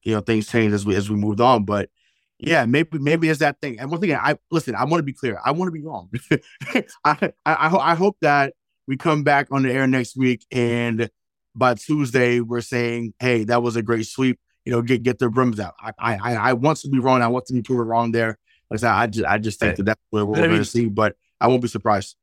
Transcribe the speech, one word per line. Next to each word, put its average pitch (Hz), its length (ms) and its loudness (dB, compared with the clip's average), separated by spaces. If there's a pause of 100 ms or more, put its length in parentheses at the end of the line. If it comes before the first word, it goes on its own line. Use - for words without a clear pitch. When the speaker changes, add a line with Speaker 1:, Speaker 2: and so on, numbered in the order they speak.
Speaker 1:
you 110 120 -2
know, 104 60 0
things 107 280 0
changed 107 260 2
as 101 120 -2
we, 107 100 2
as 101 140 -2
we 107 60 -2
moved 104 240 -2
on. 117 240 4
But 101 260 -2 (480)
yeah, 143 280 0
maybe, 156 320 0
maybe 160 300 0
it's 151 120 0
that 143 200 0
thing. 123 200 -10
And 135 100 -8
once 170 140 -4
again, 156 180 -2
I, 143 160 -2 (120)
listen, 156 240 -2
I 113 100 -2
wanna 160 180 0
be 139 100 -6
clear. 117 320 -6
I 123 80 0
wanna 180 200 -4
be 156 100 -12
wrong. 101 280 -14 (200)
<laughs> - 0 - (420)
I, 247 120 -2 (200)
I, 151 280 0 (120)
I 156 240 0
ho-, 180 100 4
I 165 160 4
hope 160 280 0
that 143 320 2 (320)
we 135 100 -2
come 151 280 2
back 143 260 2
on 135 140 0
the 127 80 0
air 135 140 2
next 131 300 0
week 127 360 0
and 120 580 0 (440)
by 123 200 2
Tuesday 123 680 0
we're 120 200 -6
saying, 117 580 -4
"Hey, 123 260 2
that 120 180 2
was 120 140 -2
a 113 60 -2
great 110 240 -2
sweep." 131 320 -2 (260)
You 127 80 -4
know, 117 100 0
get, 120 200 0
get 120 160 0
the 123 120 0
rims 120 300 0
out. 90 200 -8
I, 113 180 -12
I, 113 180 -2
I, 110 160 -4 (180)
I - 20 2
want 139 280 0
to 143 100 -10
be 135 80 2
wrong. 127 240 4
I 117 60 2
want 127 180 -2
to 131 80 -8
be 120 80 -2
proven 120 240 -2
wrong 117 260 0
there. 113 260 -2 (320)
Like 110 80 -4
I - 20 -4
said, 117 100 2
I 107 160 2
just, 107 200 -4
I 101 120 2
just 107 220 -6
think 101 100 0
Speaker 2:
Right. 90 80 -4
Speaker 1:
that 98 60 -2
that's 110 160 0 (100)
where 104 160 0
we're 107 80 -2
Speaker 2:
But - 60 0
I - 60 4
Speaker 1:
gonna 113 100 4
Speaker 2:
mean, 104 80 2
Speaker 1:
see, 117 240 0
but 104 280 0 (240)
I - 80 2
won't 127 140 2
be 117 60 -2
surprised. 104 540 -2